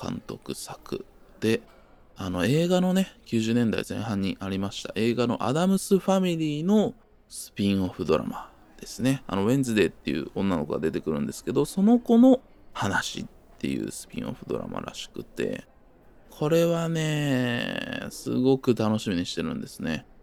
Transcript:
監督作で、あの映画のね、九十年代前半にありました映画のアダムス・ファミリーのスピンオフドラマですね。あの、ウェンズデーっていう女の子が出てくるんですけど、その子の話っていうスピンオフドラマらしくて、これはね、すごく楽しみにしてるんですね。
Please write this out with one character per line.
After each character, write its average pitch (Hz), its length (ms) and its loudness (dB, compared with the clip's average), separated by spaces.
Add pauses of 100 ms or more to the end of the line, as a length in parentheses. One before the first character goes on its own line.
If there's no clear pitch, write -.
監 - 240 -8
督 - 300 -10
作 - 500 -10 (360)
で、 110 220 2 (540)
あ 95 140 -8
の 90 140 0
映 156 240 2
画 180 120 4
の 185 140 2
ね、 190 180 0 (120)
九 117 160 0
十 113 140 0
年 117 180 2
代 110 160 0
前 98 100 -6
半 104 220 -2
に 98 180 -2
あ 95 100 -8
り 98 120 -2
ま 98 100 -4
し - 140 -12
た - 100 -8
映 113 220 2
画 120 100 2
の 117 180 0
ア 120 80 0
ダ 170 140 2
ム 190 120 4
ス・ 196 200 2
フ 190 120 0
ァ 190 100 4
ミ 175 160 0
リ 151 240 -2
ー 160 40 -4
の 202 300 4 (340)
ス - 240 -14
ピ 101 200 2
ン 98 100 2
オ 90 60 0
フ 87 160 -6
ド 76 140 4
ラ 52 60 -2
マ - 280 -10 (280)
で - 60 -18
す - 160 -10
ね。 135 240 0
あ - 80 -6
の、 98 100 2
ウ 107 40 2
ェ 131 100 4
ン 135 60 2
ズ 117 100 -2
デ 90 140 6
ー - 20 0
っ - 20 -18
て - 200 -6
い 78 80 0
う - 160 -8
女 95 200 2
の 73 80 -2
子 73 100 -4
が 69 40 -2
出 80 140 0
て 87 80 -4
く - 100 -4
る 73 100 0
ん 71 60 -2
で - 60 -6
す - 120 -12
け 90 80 -4
ど、 143 120 2
そ 190 180 -2
の 233 160 6
子 233 200 4
の 254 220 8 (320)
話 - 500 -2
っ - 40 -10 (320)
て - 80 -6
い 64 160 -2
う 52 80 -6
ス - 160 -14
ピ - 140 -10
ン 52 80 -8
オ - 40 -6
フ - 140 -14
ド - 120 -4
ラ 50 100 -8
マ 50 120 -8
ら - 140 -12
し - 160 -12
く - 140 -12
て、 50 400 -6 (680)
こ 151 180 -4
れ 165 160 4
は 165 240 0
ね、 139 1200 -2
す - 200 -10
ご 127 280 4
く 120 160 2
楽 107 240 2
し 110 120 -4
み 90 60 0
に 87 100 -2
し - 80 -8
て 82 80 -4
る 78 120 -4
ん - 60 -6
で - 80 -10
す - 120 -16
ね。 78 260 -6 (160)